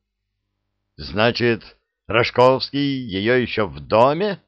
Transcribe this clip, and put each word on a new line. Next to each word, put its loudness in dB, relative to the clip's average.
«Значит, -2
Рожковский 0
её -2
ещё -2
в -12
доме?» 2